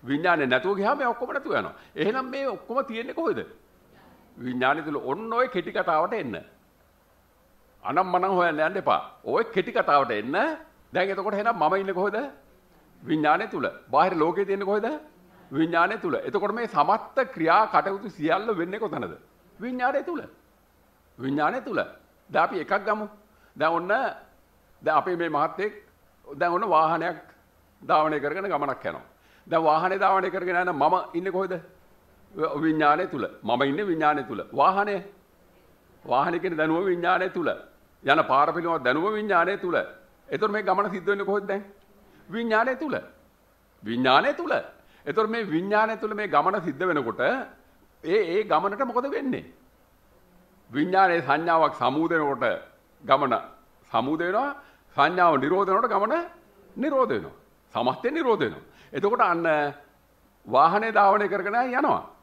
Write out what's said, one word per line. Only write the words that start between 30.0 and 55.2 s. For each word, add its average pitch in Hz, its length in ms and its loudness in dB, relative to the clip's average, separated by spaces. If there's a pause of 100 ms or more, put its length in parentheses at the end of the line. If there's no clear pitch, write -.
කරගෙන 180 280 -4
යන 180 140 0
මම 156 240 4 (160)
ඉන්නේ 180 200 -4
කොහෙද? 185 220 -2 (1040)
විඥානය 156 500 4
තුල. 123 180 -4 (140)
මම 120 240 0
ඉන්නේ 147 220 0
විඥානය 151 380 2
තුල. 104 180 -8 (100)
වාහනය, 190 440 2 (1080)
වාහනේ 165 360 0
කියන 175 180 -4
දැනුම 160 280 2
විඥානය 180 440 0
තුල. 165 200 -2 (540)
යන 147 200 4
පාර 143 260 4
පිළිබඳ 165 340 -2
දැනුම 156 300 2
විඥානය 196 440 0
තුල. 175 180 -4 (540)
එතකොට 202 220 -2
මේ 208 120 -4
ගමන 202 280 0
සිද්ධ 185 160 -6
වෙන්නේ 202 180 -2
කොහෙද 202 220 -2
දැන්? 202 160 -4 (680)
විඥානය 233 460 0
තුල. 269 200 -4 (880)
විඥානය 127 500 4
තුල. - 200 -4 (520)
එතකොට 208 240 0
මේ 226 160 -4
විඥානය 208 540 0
තුල 214 140 -4
මේ 208 140 -4
ගමන 180 340 2
සිද්ධ 151 220 -4
වෙනකොට 139 380 -2 (800)
ඒ, 175 160 0 (100)
ඒ 202 140 0
ගමනට 196 420 0
මොකද 247 240 -4
වෙන්නේ? 269 360 -4 (1200)
විඥානයේ 180 520 4
සංඥාවක් 160 540 2
සමූහ 143 340 0
වෙනකොට 139 360 0 (580)
ගමන 135 300 4 (560)
සමූහ 131 280 0
වෙනවා. 220 380 -2 (400)
සංඥාව 170 420 4